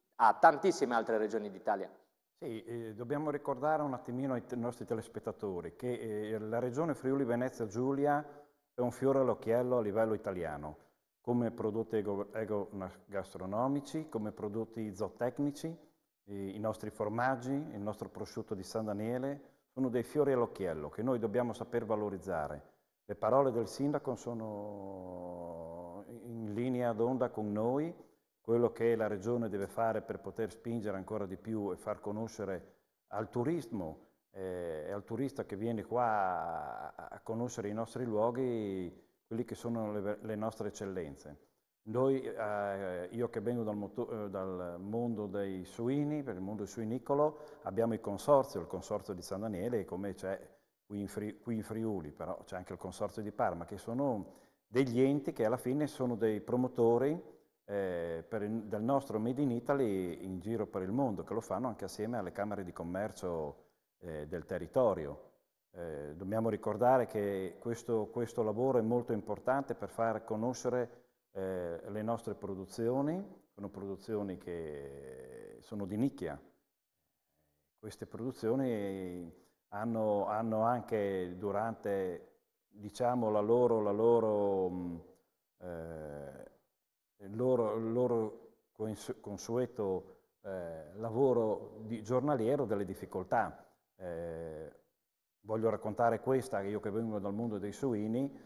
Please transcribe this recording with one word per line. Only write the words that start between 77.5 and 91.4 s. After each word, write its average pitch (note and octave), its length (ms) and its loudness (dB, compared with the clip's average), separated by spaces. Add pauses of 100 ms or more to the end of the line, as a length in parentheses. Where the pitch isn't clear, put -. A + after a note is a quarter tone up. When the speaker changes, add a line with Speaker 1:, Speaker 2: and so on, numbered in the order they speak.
Speaker 2:
Queste G#2+ 260 -10
produzioni G2+ 1300 -2 (360)
hanno, G#2+ 580 2
hanno A2 340 2
anche G2+ 760 2
durante, G2+ 1040 -2 (260)
diciamo, A2 640 0
la G#2 80 6
loro, A2+ 420 6
la G#2 100 4
loro, G#2 800 6
mm, F2+ 280 -4 (600)
eh, D#2 920 -10 (640)
il G2+ 180 -12
loro, A#2 420 4
il A2+ 140 0
loro A#2 600 0 (220)
coinsu-, A2 460 -6
consueto, G#2 1000 -2 (260)
eh, E2+ 540 -8
lavoro A2+ 880 2